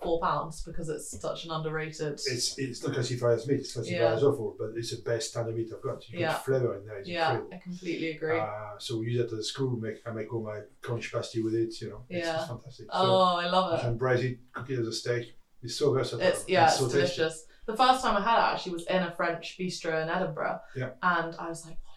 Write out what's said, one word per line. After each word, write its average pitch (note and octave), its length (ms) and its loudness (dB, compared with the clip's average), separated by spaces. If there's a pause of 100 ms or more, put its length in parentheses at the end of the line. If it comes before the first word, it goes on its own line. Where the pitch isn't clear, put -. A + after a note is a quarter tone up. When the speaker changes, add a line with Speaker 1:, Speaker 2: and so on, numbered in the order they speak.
Speaker 1:
four E3 200 2
pounds D#3+ 420 -2
because D#3+ 260 -4
it's D3+ 320 -6
such - 260 -6
an E3 40 -8
underrated D#3 600 -4
Speaker 2:
It's, - 460 -2
it's C3 260 -4
not C#3 100 0
classified A#2+ 400 2
as A#2 140 -2
meat, C#3 120 2
it's - 140 -10
classified E3+ 260 -2
Speaker 1:
Yeah. A2+ 140 6
Speaker 2:
as A2+ 80 2
offal, A2 340 2
but G#2+ 200 -4
it's A#2 200 -6
the - 60 -12
best A#2 280 -2
standard A#2 260 -4
meat A2+ 180 -4
I've - 80 -16
got. - 260 -8
You F3 120 -8
Speaker 1:
Yeah. D#3+ 120 0
Speaker 2:
get - 120 -4
flavour B2+ 340 2
in - 80 -12
there, G#2+ 120 -10
it's E3 100 -10
Speaker 1:
Yeah, E3 240 2
Speaker 2:
incredible. - 220 -4
Speaker 1:
I - 40 -12
completely F3 540 -6
agree. D#3+ 260 0
Speaker 2:
Uh, G#2 400 -6
so A#2 200 -6
we A2+ 120 -2
use A#2+ 80 2
that A#2 140 0
at A2+ 40 -6
the G#2+ 80 -6
school, B2+ 340 -2
make, A2 180 -4 (100)
I A#2 60 -8
make A2 200 -6
all A2+ 120 -2
my G#2+ 160 -6 (200)
Cornish - 320 -6
pasty A2+ 300 -2
with A2 120 0
it, A2+ 260 0
you G#2+ 100 -8
know. - 180 -14
It's, F3 160 -4
Speaker 1:
Yeah. E3 140 0
Speaker 2:
it's D#3+ 100 -2
fantastic. - 380 -12
So - 60 -16
Speaker 1:
Oh, F#3 280 6 (160)
I F3 120 0
love F3+ 240 4
Speaker 2:
you D#3+ 60 2
Speaker 1:
it. - 20 0
Speaker 2:
can A#2+ 180 0
braise B2 260 4
it, B2 140 -2 (140)
cook B2 180 -8
it B2+ 80 -2
as A2+ 80 0
a A2 60 -4
steak. A#2+ 420 -2 (260)
It's A#2 160 -8
so D3 160 6
versatile. B2+ 320 0
Speaker 1:
It's, - 240 2
yeah, F3 200 8
Speaker 2:
It's - 100 6
so C#3 80 4
Speaker 1:
it's - 80 0
Speaker 2:
tasty. F3 220 4
Speaker 1:
delicious. D#3+ 300 -2 (180)
The G#3+ 120 -4
first B3+ 260 6
time G#3+ 140 2
I G3+ 40 4
had A#3 200 4
it - 140 4
actually - 180 -6
was E3+ 140 -6
in F#3 180 4
a E3+ 80 -4
French E3+ 440 -2
bistro E3+ 460 -2
in D#3+ 60 -2
Edinburgh. - 500 -2 (160)
Speaker 2:
Yeah. B2+ 160 -4 (100)
Speaker 1:
And E3 360 2
I E3+ 120 -8
was E3 160 -8
like, E3 200 -6
"What - 120 -14